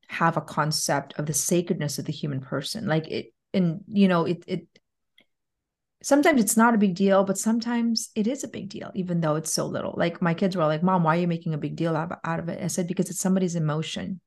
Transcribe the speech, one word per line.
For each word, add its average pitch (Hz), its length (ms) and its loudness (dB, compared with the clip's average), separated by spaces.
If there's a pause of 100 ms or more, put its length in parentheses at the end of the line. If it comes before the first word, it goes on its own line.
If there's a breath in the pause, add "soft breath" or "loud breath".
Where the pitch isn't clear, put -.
have 165 280 2
a 151 60 0
concept 151 760 -2
of 151 100 -4
the 156 60 -4
sacredness 170 640 0
of 151 60 -6
the - 80 -6
human 143 300 -6
person. - 460 -6
Like, 156 200 0
it, - 260 -8 (200)
and, 175 340 0
you 202 220 4
know, 170 160 2
it, 170 220 -4
it, 170 200 -8 (1300)
sometimes 285 400 4
it's 202 140 0
not 233 180 6
a 226 40 4
big 202 180 4
deal, 190 300 6
but 190 120 0
sometimes 233 760 0
it 214 100 0
is 254 200 -2
a - 20 -10
big - 220 -12
deal, - 260 -12
even 180 240 -2
though 151 160 2
it's 156 160 -4
so - 140 -2
little. - 320 -4
Like, 170 240 0
my 170 120 2
kids 185 220 0
were 165 100 2
like, 156 160 0
"Mom, 180 220 4
why 160 140 4
are - 20 2
you 175 80 0
making 165 260 -2
a 151 40 -4
big 151 180 -6
deal 160 220 0
out, 165 260 -6
out 165 160 -4
of 165 80 -8
it?" - 160 -6
I 175 40 -4
said, 175 200 -2
"Because 185 220 -2
it's - 100 -8
somebody's 185 360 0
emotion. 160 720 -4